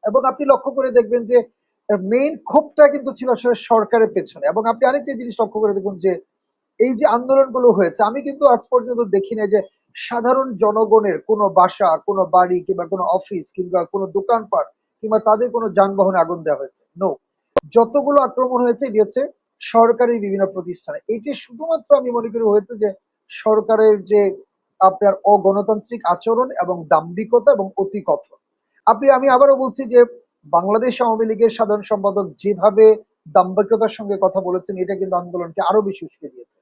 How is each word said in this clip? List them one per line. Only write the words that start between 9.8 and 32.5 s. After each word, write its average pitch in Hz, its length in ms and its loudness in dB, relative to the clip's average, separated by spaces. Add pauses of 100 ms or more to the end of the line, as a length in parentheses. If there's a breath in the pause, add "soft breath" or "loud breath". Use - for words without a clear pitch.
সাধারণ 254 600 -2
জনগণের 208 640 2
কোনো 208 280 -2
বাসা, 180 500 2
কোনো 196 280 -2
বাড়ি 180 340 2
কিংবা 180 260 -6
কোনো 180 180 -6
অফিস 180 480 -4
কিংবা 180 320 -4
কোনো 196 220 -6
দোকানপাট 196 600 -4 (340)
কিংবা 214 180 -2
তাদের 220 320 2
কোনো 226 220 -4
যানবাহনে 196 460 2
আগুন 170 240 -2
দেওয়া 147 180 -2
হয়েছে। - 220 -14 (180)
No, 190 80 -2 (680)
যতগুলো 277 460 2
আক্রমণ 254 440 -2
হয়েছে 240 220 -2
এটি 214 140 -2
হচ্ছে 208 220 0 (420)
সরকারি 233 540 2
বিভিন্ন 196 280 -2
প্রতিষ্ঠানে। 180 520 -10 (100)
এটি 226 260 -6
শুধুমাত্র 311 600 -6
আমি 254 140 -4
মনে 233 180 -4
করি 226 160 -6
হয়েছে 208 320 0
যে 208 120 -2 (420)
সরকারের 214 760 2
যে 202 160 2 (600)
আপনার 190 340 4 (100)
অগণতান্ত্রিক 202 840 0
আচরণ 226 420 -2 (120)
এবং 175 160 -4 (120)
দাম্ভিকতা 214 640 0
এবং 196 140 0 (100)
অতিকথন। 196 640 -6 (480)
আপনি, 226 240 2
আমি 262 180 4
আবারও 269 280 6
বলছি 262 280 -6
যে 240 160 4 (460)
বাংলাদেশ 208 560 0
আওয়ামী 226 240 0
লীগের 220 240 2
সাধারণ 208 320 -2
সম্পাদক 196 440 -2 (120)
যেভাবে 202 480 4 (420)